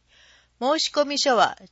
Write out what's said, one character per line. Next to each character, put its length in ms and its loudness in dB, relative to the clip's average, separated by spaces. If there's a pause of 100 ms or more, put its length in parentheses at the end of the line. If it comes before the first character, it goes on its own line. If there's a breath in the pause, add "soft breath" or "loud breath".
(600 soft breath)
申 180 0
し 140 -4
込 140 0
み 120 -6
書 180 2
は 220 2 (140)